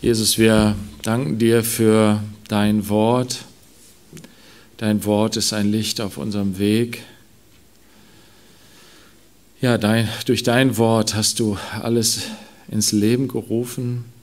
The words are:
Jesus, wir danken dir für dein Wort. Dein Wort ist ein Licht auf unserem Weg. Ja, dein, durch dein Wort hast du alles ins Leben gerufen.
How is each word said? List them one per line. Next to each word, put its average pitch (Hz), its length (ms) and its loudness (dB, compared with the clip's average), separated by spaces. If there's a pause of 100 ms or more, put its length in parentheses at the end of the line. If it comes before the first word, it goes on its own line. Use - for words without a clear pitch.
Jesus, 110 360 0
wir 107 400 4 (240)
danken 120 380 -2
dir 113 220 4
für 110 640 2 (240)
dein 104 400 0
Wort. 117 520 0 (1400)
Dein 107 260 0
Wort 104 320 2
ist 110 160 -2
ein 104 180 0
Licht 104 300 -2
auf 101 180 -6
unserem 98 400 -4
Weg. 110 460 0 (2500)
Ja, 123 180 2
dein, 107 300 2 (180)
durch 117 180 0
dein 123 340 2
Wort 113 380 2
hast 107 260 -2
du 104 160 0 (240)
alles 117 400 0 (480)
ins 107 240 -2
Leben 113 340 2
gerufen. 120 800 -6 (180)